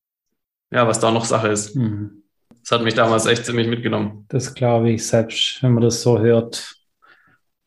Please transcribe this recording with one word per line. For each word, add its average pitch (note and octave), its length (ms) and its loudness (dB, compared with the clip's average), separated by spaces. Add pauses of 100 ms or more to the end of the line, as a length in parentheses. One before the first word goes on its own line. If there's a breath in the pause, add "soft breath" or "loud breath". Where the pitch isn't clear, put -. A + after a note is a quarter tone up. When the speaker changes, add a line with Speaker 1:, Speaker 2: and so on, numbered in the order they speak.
(720)
Speaker 1:
ja, A#2+ 160 2
was A2 120 0
da A2+ 120 2
noch A2+ 140 -2
Sache A2 240 0
ist." G#2 260 -4
Speaker 2:
Mhm. G#2+ 480 -6 (380)
Speaker 1:
Das - 100 -16
hat A#2 120 2
mich A2+ 120 -2
damals A2+ 320 2
echt A#2+ 180 0
ziemlich A#2 220 -2
mitgenommen. A2 640 -4
Speaker 2:
Das - 260 -6
glaube A#2 340 2
ich, A2+ 160 -2
selbst - 560 -2
wenn B2+ 120 4
man A#2 100 4
das A#2 180 2
so A#2+ 180 2
hört, A#2 560 0 (920 soft breath)